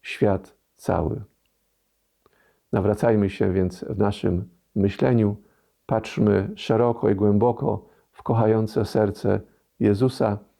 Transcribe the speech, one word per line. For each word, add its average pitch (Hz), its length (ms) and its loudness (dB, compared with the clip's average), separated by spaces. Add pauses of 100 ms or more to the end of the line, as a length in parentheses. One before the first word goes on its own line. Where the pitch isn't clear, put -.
świat - 540 -2 (200)
cały. - 460 -2 (1500)
Nawracajmy 104 580 2
się 98 240 -2
więc 92 360 -2
w 98 80 -6
naszym 98 520 -2 (260)
myśleniu, 104 600 2 (500)
patrzmy 104 680 0
szeroko 117 540 0
i 104 60 2
głęboko 104 720 0 (260)
w - 120 -20
kochające 110 640 0
serce 101 560 0 (380)
Jezusa 107 580 0 (220)